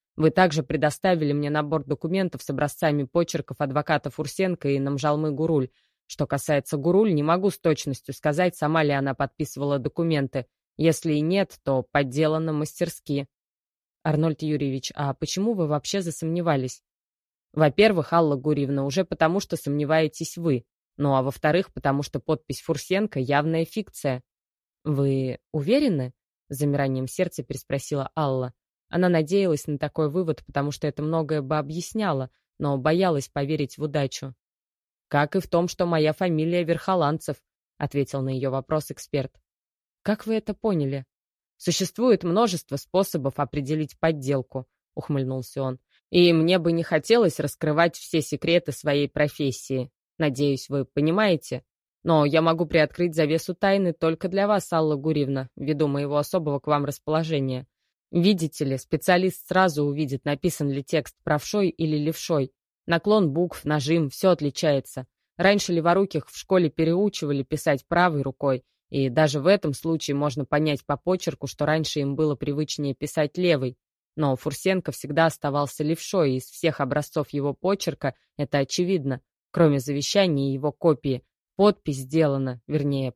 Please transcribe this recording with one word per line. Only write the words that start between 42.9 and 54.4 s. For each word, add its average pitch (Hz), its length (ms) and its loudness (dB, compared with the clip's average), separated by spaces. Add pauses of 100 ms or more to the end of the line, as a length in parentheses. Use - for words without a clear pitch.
определить 147 600 -4
подделку», 135 680 -2 (280)
ухмыльнулся 135 680 -4
он. 131 160 -4 (320)
И 175 220 6
мне 165 260 4
бы 165 140 0
не 165 100 0
хотелось 175 560 2
раскрывать 156 580 0
все - 240 -2
секреты 165 520 0
своей 143 360 0
профессии. 135 840 -4 (280)
Надеюсь, 143 500 0
вы 139 160 -2
понимаете. 165 800 0 (400)
Но 156 220 4
я 151 180 4
могу 165 240 2
приоткрыть 160 480 2
завесу 160 400 0
тайны 196 380 2
только 160 360 -2
для 196 200 0